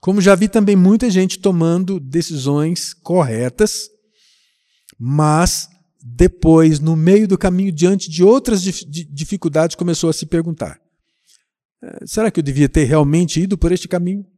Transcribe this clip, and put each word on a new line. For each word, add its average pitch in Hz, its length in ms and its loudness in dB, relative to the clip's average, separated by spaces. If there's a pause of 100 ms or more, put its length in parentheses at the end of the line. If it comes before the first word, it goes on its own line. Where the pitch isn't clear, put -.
Como 196 200 0
já 196 140 6
vi 202 140 0
também 208 260 2
muita 196 360 4
gente 185 280 0
tomando 180 640 0
decisões 147 920 -4
corretas, 127 960 -2 (1080)
mas 151 680 0 (320)
depois, 160 800 2
no 160 160 0
meio 190 320 4
do 190 100 0
caminho, 190 320 0
diante 175 400 -2
de 165 140 0
outras 233 380 2
dif-, 185 220 -6
di-, 156 200 -12
dificuldades, 156 720 -4
começou 170 340 -2
a - 20 -2
se 156 140 -8
perguntar: 165 560 -6 (1000)
"Eh, - 240 -20
será 214 280 -4
que - 80 -4
eu - 20 -2
devia 139 260 0
ter 160 140 0
realmente 151 580 0
ido 190 160 -2
por 170 140 0
este 180 160 -4
caminho?" 185 400 -6 (120)